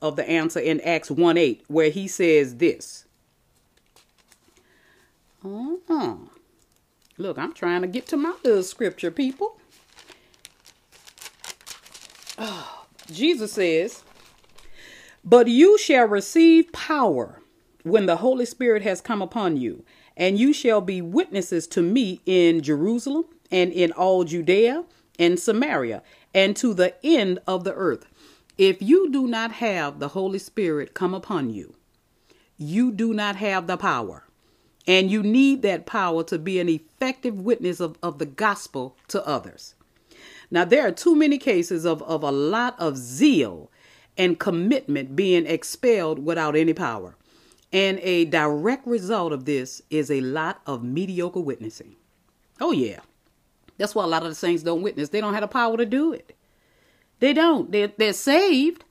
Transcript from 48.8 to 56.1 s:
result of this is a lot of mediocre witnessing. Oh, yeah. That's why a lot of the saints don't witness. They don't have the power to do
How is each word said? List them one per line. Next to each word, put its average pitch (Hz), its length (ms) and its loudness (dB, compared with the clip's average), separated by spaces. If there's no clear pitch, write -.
result 196 460 -2
of 131 140 -6
this 135 440 -4
is 147 220 -2
a 139 80 0
lot 156 480 -4
of 123 160 -6
mediocre 175 560 -4
witnessing. 127 560 -10
Oh, 311 140 0
yeah. 117 260 -2
That's 208 180 -4
why 208 80 0
a 170 40 -2
lot 160 160 0
of 170 60 -6
the 156 60 -10
saints 175 280 -2
don't 170 200 -2
witness. 151 260 -6
They 214 120 -4
don't 208 120 -2
have 208 80 -2
the 208 60 -4
power 226 300 -2
to 240 80 0
do 277 260 0